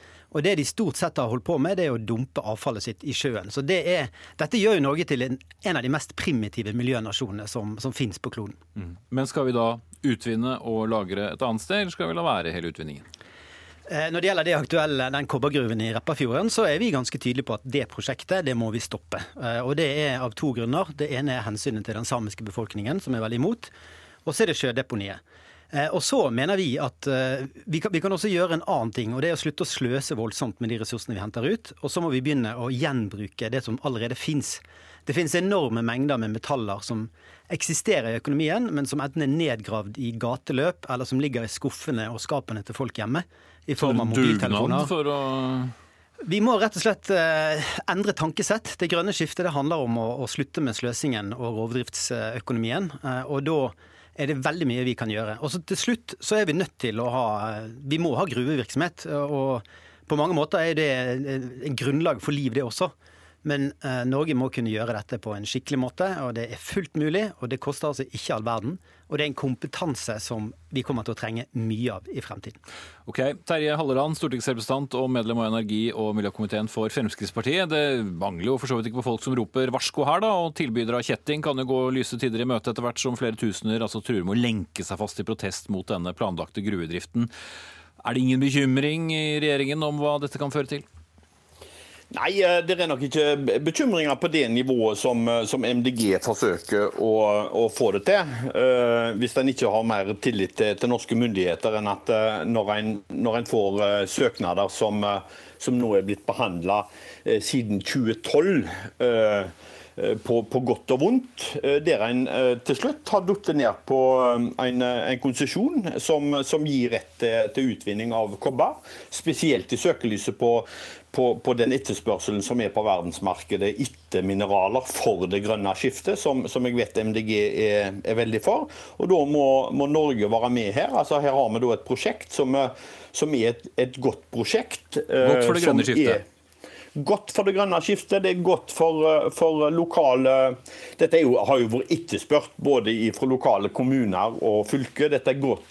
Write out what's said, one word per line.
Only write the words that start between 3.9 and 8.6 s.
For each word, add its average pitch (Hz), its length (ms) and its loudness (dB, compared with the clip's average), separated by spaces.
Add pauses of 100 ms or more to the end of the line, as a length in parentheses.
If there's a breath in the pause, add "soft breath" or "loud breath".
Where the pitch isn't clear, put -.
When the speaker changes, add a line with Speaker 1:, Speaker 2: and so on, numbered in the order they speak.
Speaker 1:
dette 175 240 0
gjør 208 160 6
jo 143 80 4
Norge 151 240 0
til 127 160 0
en, 131 160 -4 (240)
en 170 160 0
av - 20 -4
de 131 140 0
mest - 160 -8
primitive 110 640 -2
miljønasjonene 110 720 -4
som, 107 320 -6
som 127 160 -6
finnes 110 240 -4
på - 160 -10
kloden. 101 240 -10 (160)